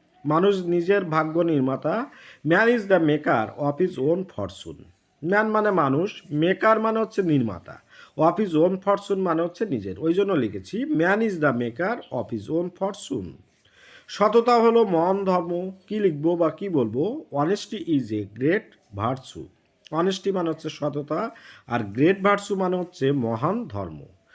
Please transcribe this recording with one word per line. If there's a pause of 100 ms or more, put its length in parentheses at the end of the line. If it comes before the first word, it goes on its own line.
(240)
মানুষ
নিজের
ভাগ্য
নির্মাতা। (360)
Man
is
the
maker (120)
of
his (160)
own
fortune। (420)
ম্যান
মানে
মানুষ,
মেকার
মানে
হচ্ছে
নির্মাতা, (360)
of
his
own
fortune
মানে
হচ্ছে
নিজের।
ওই
জন্য
লিখেছি
man
is
the
maker (160)
of
his
own (100)
fortune। (800)
সততা
হলো
মহান
ধর্ম। (160)
কি
লিখবো
বা
কি
বলবো?
Honesty (160)
is
a (160)
great (280)
virtue। (460)
Honesty
মানে
হচ্ছে
সততা, (360)
আর
গ্রেট
ভার্চু
মানে
হচ্ছে
মহান
ধর্ম। (280)